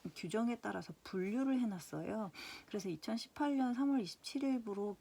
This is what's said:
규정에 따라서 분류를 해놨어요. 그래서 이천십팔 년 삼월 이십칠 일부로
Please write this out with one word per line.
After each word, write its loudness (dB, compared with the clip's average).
규정에 0
따라서 -6
분류를 2
해놨어요. -2
그래서 -2
이천십팔 0
년 4
삼월 4
이십칠 -4
일부로 0